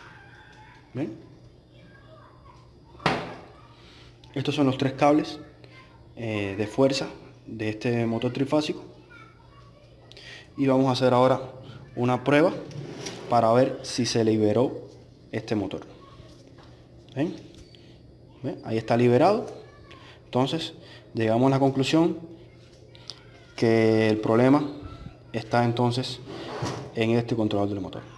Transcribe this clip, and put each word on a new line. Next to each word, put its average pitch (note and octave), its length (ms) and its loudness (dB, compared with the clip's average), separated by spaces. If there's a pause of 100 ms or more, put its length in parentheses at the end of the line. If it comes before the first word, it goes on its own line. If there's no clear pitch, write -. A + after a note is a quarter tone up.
(920)
¿Ven? C#3 220 -8 (3250)
Estos C#3 180 -2
son C#3+ 140 2
los B2+ 100 0
tres C3 160 -2
cables, D3 460 2 (760)
eh, G#2 400 -4
de G#2 120 -2
fuerza C3+ 400 0 (400)
de A2 220 -6
este A#2 360 -2
motor A#2 260 -2
trifásico. D3+ 520 -2 (1700)
Y C#3 120 0
vamos C3 200 4
a B2+ 40 4
hacer B2 240 4
ahora B2+ 260 6 (540)
una B2 280 0
prueba D3 280 4 (760)
para A2+ 260 4
ver C3 280 4
si - 240 -4
se A#2 180 0
liberó G#2+ 580 2 (500)
este A2+ 240 -6
motor. G2 260 -4 (1300)
¿Ven? D#3+ 180 -2 (1120)
¿Ven? C#3+ 220 -8
Ahí A2 120 -4
está A2+ 180 0
liberado. B2+ 600 2 (680)
Entonces, C#3+ 500 -4 (400)
llegamos A#2 320 2
a C3+ 80 4
la C3+ 40 0
conclusión C#3 600 0 (1400)
que A2 540 4
el G#2+ 100 2
problema B2+ 440 4 (680)
está A#2+ 320 0
entonces A#2+ 540 -2 (720)
en A2+ 220 0
este A#2+ 200 0
controlador G#2 380 0
del G2 80 -6
motor. - 220 -12 (140)